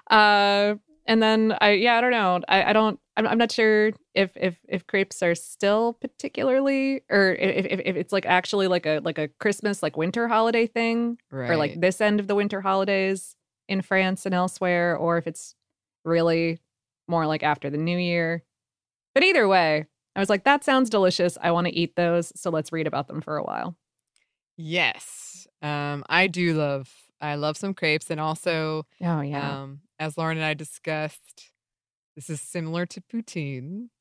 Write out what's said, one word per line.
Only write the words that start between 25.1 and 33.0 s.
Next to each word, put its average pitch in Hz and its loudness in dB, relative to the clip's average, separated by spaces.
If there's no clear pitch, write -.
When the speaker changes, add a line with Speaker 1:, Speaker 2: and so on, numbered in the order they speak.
Speaker 2:
Um, 147 -6
I 180 4
do 175 0
love, 139 -2
I 147 -4
love 147 -4
some 196 -6
crepes. 156 -2
And 156 -4
also, 156 -2
Speaker 1:
Oh, 170 0
yeah. 143 -6
Speaker 2:
um, 139 -16
as 156 -8
Lauren 160 -2
and 160 -4
I 156 -2
discussed, - -10
this - -20
is 151 -8
similar 170 -6
to - -14